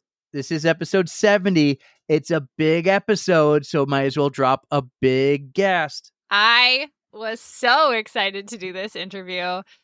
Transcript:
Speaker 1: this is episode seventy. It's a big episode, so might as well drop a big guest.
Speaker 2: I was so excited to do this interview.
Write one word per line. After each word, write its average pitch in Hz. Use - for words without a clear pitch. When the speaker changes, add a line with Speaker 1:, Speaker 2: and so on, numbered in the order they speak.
Speaker 1:
this 139
is 156
episode 165
seventy. 180
It's 151
a 156
big 160
episode, 170
so 143
might 139
as 135
well 143
drop 131
a 147
big 135
guest. 180
Speaker 2:
I 247
was 220
so 269
excited 202
to 220
do 185
this 190
interview. 180